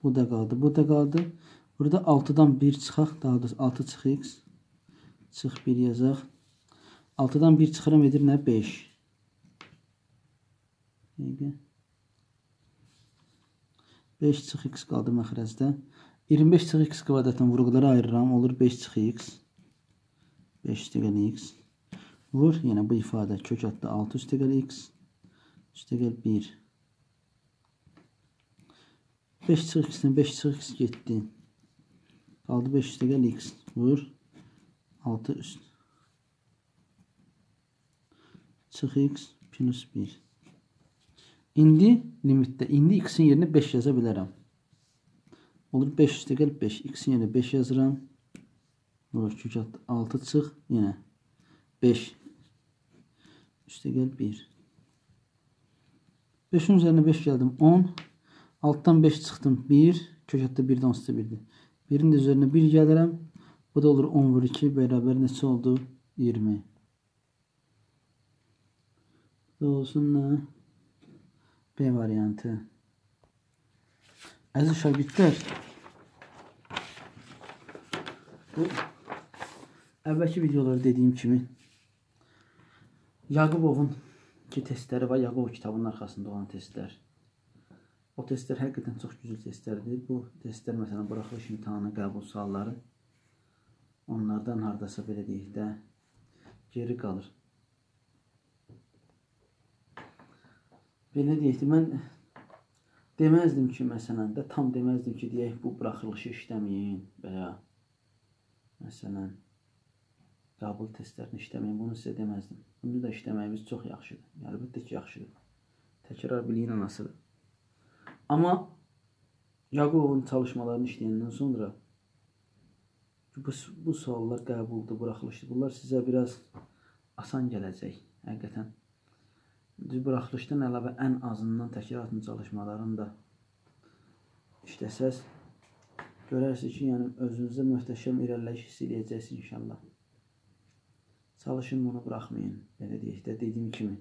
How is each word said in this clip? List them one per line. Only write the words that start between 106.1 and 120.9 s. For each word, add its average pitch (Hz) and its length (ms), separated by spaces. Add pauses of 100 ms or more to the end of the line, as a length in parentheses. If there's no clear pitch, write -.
işləməyin 101 640 (240)
və 95 140
ya, 92 160 (1300)
məsələn, 98 480 (1300)
qəbul 107 360
testlərini 113 440
işləməyin, 107 400
bunu 113 160
sizə 113 220
deməzdim. 104 420 (240)
Bunu 123 200
da 117 100
işləməyimiz 107 540
çox 117 200
yaxşıdır. - 640
Əlbəttə 123 320
ki, - 120
yaxşıdır. - 340 (800)
Təkrar 123 380
biliyin 113 280
anasıdır. 101 400 (1120)
Amma 165 240 (1160)
Yaqubovun 147 540
çalışmalarını 123 640